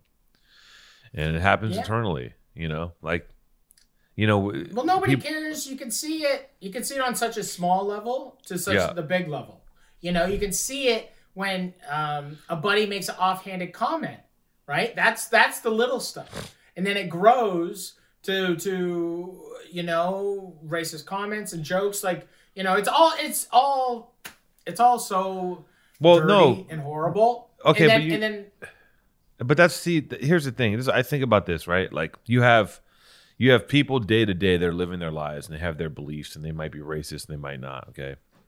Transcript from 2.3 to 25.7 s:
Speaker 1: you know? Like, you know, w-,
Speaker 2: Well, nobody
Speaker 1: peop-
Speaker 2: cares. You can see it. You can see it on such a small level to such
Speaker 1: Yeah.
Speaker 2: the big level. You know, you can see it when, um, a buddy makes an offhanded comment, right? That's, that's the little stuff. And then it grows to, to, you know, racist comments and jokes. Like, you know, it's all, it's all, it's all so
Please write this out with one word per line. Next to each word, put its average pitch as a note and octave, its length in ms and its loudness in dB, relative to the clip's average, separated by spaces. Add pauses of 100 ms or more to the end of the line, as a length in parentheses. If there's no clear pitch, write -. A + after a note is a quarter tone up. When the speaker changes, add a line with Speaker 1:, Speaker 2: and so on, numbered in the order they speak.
Speaker 1:
you D#2+ 140 -8
know? E2 320 -6
Like, E2+ 280 -6 (840)
you G#2+ 120 0
know, G#2+ 120 6 (120)
w-, E2+ 240 -6
Speaker 2:
Well, A#3+ 100 -2
nobody F#4 320 2
Speaker 1:
peop- - 80 -2
Speaker 2:
cares. D#4 420 -6
You C4 100 -12
can B3 140 -12
see D#4 340 -6
it. C#4 260 -2 (100)
You G3 100 -12
can A#3 140 -8
see C#4 120 -8
it C4+ 40 -4
on B3 140 -2
such A3+ 240 -4
a G3+ 40 -4
small F3+ 440 0
level G#3+ 580 -8
to F#3 140 -8
such F#3+ 160 -2
Speaker 1:
Yeah. - 180 2
Speaker 2:
the E3+ 100 -6
big F3+ 260 -2
level. - 360 -12 (360)
You F3 120 -4
know, F3 140 2
you G3+ 120 -2
can G3 140 -4
see C4+ 360 -2
it A3 240 -2 (220)
when, F#3 380 -4 (160)
um, D3 500 -6 (120)
a E3+ 60 -6
buddy G3 300 2
makes G3 220 -6
an F3+ 100 -6
offhanded F#3 540 -2
comment, C4+ 480 -4 (460)
right? F#3 280 -2
That's, A3 340 0
that's A#3+ 320 4
the A#3+ 100 -2
little A#3+ 300 0
stuff. - 540 -12 (220)
And F#3 100 -4
then G3+ 120 -2
it F#3+ 100 -4
grows F#3+ 840 2 (300)
to, F#3+ 320 0
to, F3 1000 -4 (140)
you F3 120 -8
know, F#3 840 -2
racist E3 420 -6
comments G#3 480 -6
and D#3+ 100 -8
jokes. G3+ 400 -2
Like, F3+ 240 -4 (260)
you F#3+ 80 -8
know, F#3+ 120 2
it's G3+ 140 2
all, D#4+ 300 6
it's - 320 -4
all, B3+ 640 2 (520)
it's F3 120 -8
all A#3+ 200 6
so F#3+ 680 -4 (360)